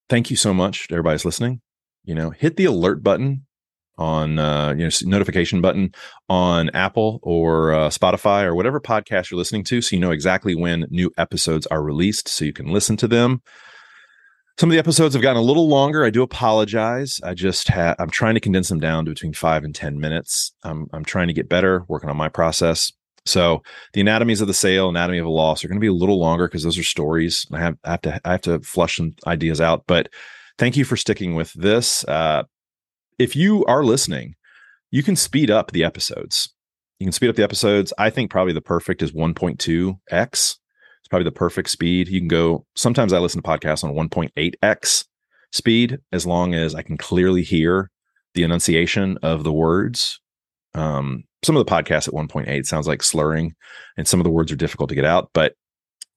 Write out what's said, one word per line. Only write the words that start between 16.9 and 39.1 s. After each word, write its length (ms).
I 100
just 360
ha-, 280
I'm 120
trying 240
to 80
condense 260
them 140
down 240
to 60
between 200
five 320
and 100
ten 280
minutes. 500
I'm, 280
I'm 140
trying 220
to 60
get 140
better, 400
working 220
on 80
my 100
process. 640
So 380
the 80
anatomies 400
of 60
the 60
sale, 360
anatomy 280
of 80
a 40
loss 340
are 60
gonna 100
be 80
a 60
little 260
longer 280
'cause 160
those 140
are 60
stories. 680
I 60
have, 260
I 60
have 100
to, 240
I 60
have 100
to 180
flush 380
some 180
ideas 340
out, 260
but 220
thank 180
you 80
for 140
sticking 380
with 180
this. 520
Uh, 380
if 200
you 260
are 220
listening, 500
you 120
can 120
speed 340
up 220
the 140
episodes. 680
You 60
can 80
speed 160
up 80
the 60
episodes. 540
I 120
think 200
probably 220
the 80
perfect 420
is 120